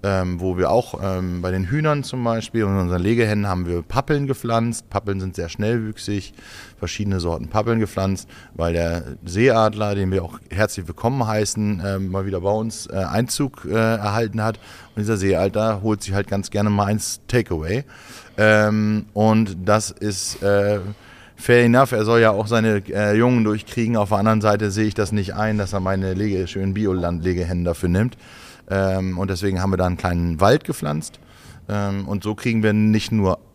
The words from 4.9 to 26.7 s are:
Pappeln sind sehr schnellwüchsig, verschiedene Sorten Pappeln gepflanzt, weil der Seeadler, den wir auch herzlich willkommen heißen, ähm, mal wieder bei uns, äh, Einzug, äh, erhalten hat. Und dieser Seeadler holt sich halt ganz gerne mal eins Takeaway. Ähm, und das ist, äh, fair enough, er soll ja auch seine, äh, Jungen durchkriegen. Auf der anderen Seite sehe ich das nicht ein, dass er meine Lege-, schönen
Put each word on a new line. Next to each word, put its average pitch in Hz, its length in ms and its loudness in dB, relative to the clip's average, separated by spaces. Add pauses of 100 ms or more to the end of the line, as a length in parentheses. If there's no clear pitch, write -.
Pappeln 101 280 -4
sind 92 160 -6
sehr 85 140 -6
schnellwüchsig, 107 880 -4 (420)
verschiedene 92 440 -4
Sorten 82 280 -4
Pappeln 110 320 0
gepflanzt, 95 480 -2 (260)
weil 85 200 0
der 85 300 -2 (200)
Seeadler, 107 720 2
den 95 180 0
wir 95 120 0
auch - 140 -12 (120)
herzlich 95 380 -2
willkommen 120 380 -2
heißen, 107 600 -2
ähm, 95 240 -2
mal 98 160 -2
wieder 92 160 -4
bei 98 80 0
uns, 110 360 -4
äh, - 100 -8
Einzug, 117 680 -2
äh, 80 100 -4
erhalten 110 680 0
hat. 107 160 -2 (360)
Und 107 80 -6
dieser 107 140 0
Seeadler 98 640 2
holt 104 220 -2
sich 98 100 -6
halt 101 160 -2
ganz 98 220 -4
gerne 104 180 0
mal 101 160 2
eins 107 440 -2
Takeaway. 98 560 -2 (520)
Ähm, 107 760 4
und 107 500 2
das 107 260 2
ist, - 520 -6
äh, 101 360 2 (580)
fair 120 280 4
enough, 123 280 4
er 107 120 0
soll 117 160 4
ja 110 100 8
auch 104 160 0
seine, 110 420 2
äh, 104 280 2
Jungen 120 280 4
durchkriegen. 110 520 -2
Auf 104 140 0
der 104 80 2
anderen 110 220 4
Seite 104 300 2
sehe 107 160 0
ich 104 80 -2
das 104 180 0
nicht 98 220 -2
ein, 107 240 -2
dass 98 140 -2
er 98 80 -2
meine 95 340 0
Lege-, 95 320 0
schönen 95 280 -2